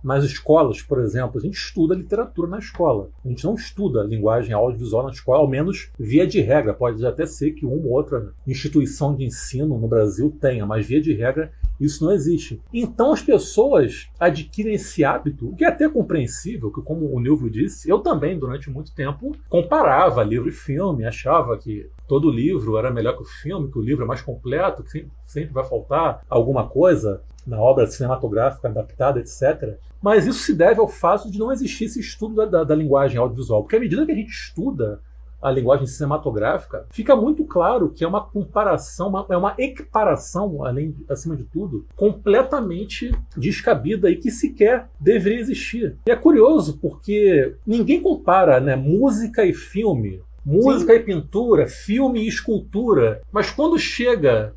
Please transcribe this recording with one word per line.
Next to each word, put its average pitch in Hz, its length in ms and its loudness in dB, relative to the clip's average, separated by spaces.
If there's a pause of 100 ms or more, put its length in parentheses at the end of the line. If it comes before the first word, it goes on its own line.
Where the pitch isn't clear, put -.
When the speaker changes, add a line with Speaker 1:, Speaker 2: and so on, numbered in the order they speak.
Speaker 1:
Nas 139 220 0
escolas, 143 580 2
por 131 180 -2
exemplo, 117 380 -2
a - 20 -6
gente 190 140 -6
estuda 165 400 0
literatura 185 540 -4
na 196 100 -8
escola. 147 500 -2 (160)
A 127 40 -6
gente 123 160 -8
não 202 100 0
estuda 175 480 -4
linguagem 110 500 -2
audiovisual 113 520 -2
na 135 60 -8
escola, 135 280 0
ao 147 100 4
menos 147 500 -4
via 135 280 2
de - 140 0
regra. 120 340 2
Pode 117 320 -2
até 156 200 -2
ser 151 260 -4
que - 120 -10
uma 139 220 -4
ou 117 60 -2
outra 127 400 -2 (140)
instituição 143 680 0
de 135 100 -4
ensino 131 540 -4
no 113 100 -2
Brasil 113 520 0
tenha, 123 260 -2
mas 107 200 -2
via 135 140 0
de 147 140 0
regra 135 380 -4 (280)
isso 147 240 -2
não 175 80 2
existe. 156 480 -2 (120)
Então 240 400 0
as - 100 -2
pessoas 214 840 2 (100)
adquirem 175 560 -2
esse - 300 -2
hábito, 139 440 -2
o - 80 -10
que 320 80 0
é 349 40 6
até 311 200 2
compreensível, 160 800 -4
que - 120 -10
como 151 300 -6
o 123 80 -4
Nilvio 123 300 0
disse, 117 380 -6
eu 196 100 4
também 180 400 -2
durante 131 320 -8
muito 131 240 -12
tempo 143 380 -8 (160)
comparava 170 720 4
livro 110 260 -2
e - 40 -6
filme, 143 520 -4
achava 120 540 0
que 107 300 -12 (180)
todo 143 240 2
livro 120 460 -2
era 120 140 0
melhor 117 260 -2
que - 60 -16
o - 40 -18
filme, 151 440 -8
que 127 80 -8
o 110 40 -2
livro 123 220 -2
é - 20 -6
mais 117 160 -6
completo, 135 600 -4
que - 80 -16
sempre, - 200 -12 (160)
sempre 147 260 -10
vai 127 120 -4
faltar 139 640 -2
alguma 123 400 0
coisa 110 540 2 (240)
na 113 140 -4
obra 123 260 6
cinematográfica 123 840 -2
adaptada, 120 520 -2
et - 80 -12
cetera. 131 500 -2 (220)
Mas 202 260 4
isso - 140 -2
se - 140 0
deve 190 260 6
ao 220 80 4
fato 202 420 -2
de 196 80 -8
não 233 140 -2
existir 247 320 -4
esse 226 160 -8
estudo 220 340 -8
da, 214 100 2
da, 175 200 2
da 151 100 2
linguagem 139 440 2
audiovisual, 117 440 0
porque - 140 -2
à 233 40 4
medida 233 260 0
que 320 60 -2
a 302 40 -2
gente 208 140 -6
estuda 131 680 -6 (440)
a 139 60 0
linguagem 131 360 2
cinematográfica, 143 1040 -4
fica 226 240 4
muito 302 300 0
claro 185 460 0
que - 120 -8
é 165 60 -2
uma 202 160 -4
comparação, 196 840 -2
uma, 190 180 -4
é 185 80 0
uma 196 220 0
equiparação, 185 1080 -2
além, 143 320 -4 (100)
acima 143 300 -6
de 117 80 -10
tudo, 160 400 -8 (100)
completamente 214 1200 0 (240)
descabida 175 720 0
e - 60 2
que 226 140 -4
sequer 240 580 2 (100)
deveria 202 420 4
existir. 220 640 -6
E 233 40 2
é 226 60 6
curioso, 233 640 6
porque 190 800 2 (100)
ninguém 226 340 2
compara, 180 580 4
né, 135 160 2
música 214 680 2
e 170 80 2
filme, 127 680 -4 (200)
música 220 520 4
Speaker 2:
Sim. 226 40 6
Speaker 1:
e 233 40 0
pintura, 190 640 2
filme 240 540 -2
e 220 80 -2
escultura. 196 920 0 (100)
Mas 214 200 -2
quando 320 280 0
chega 143 800 0